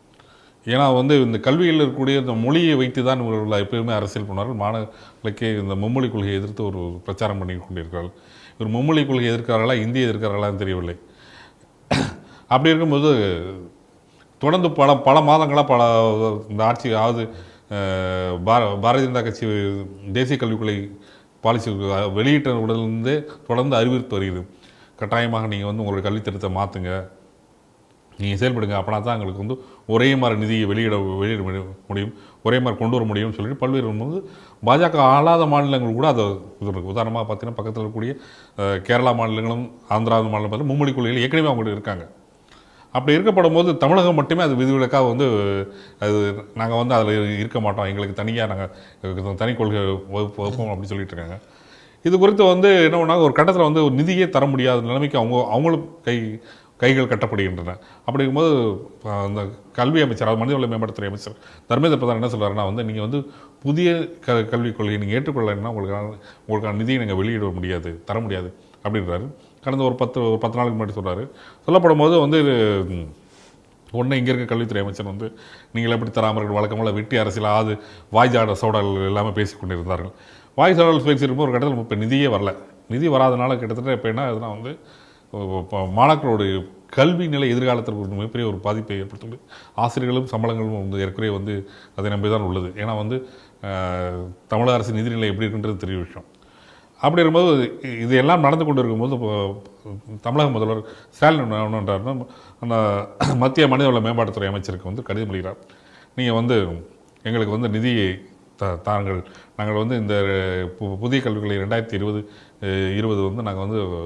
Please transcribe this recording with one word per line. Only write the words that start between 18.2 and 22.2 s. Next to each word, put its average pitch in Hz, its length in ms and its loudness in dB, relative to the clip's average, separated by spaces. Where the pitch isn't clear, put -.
பார-, 110 360 4
பாரதிய 127 260 4
ஜனதா 123 160 -2
கட்சி 113 240 -4
தேசிய 127 260 0
கல்விக் 113 220 -2
கொள்கை 104 320 -4
பாலிசி 113 360 0
வெளியிட்ட 135 380 2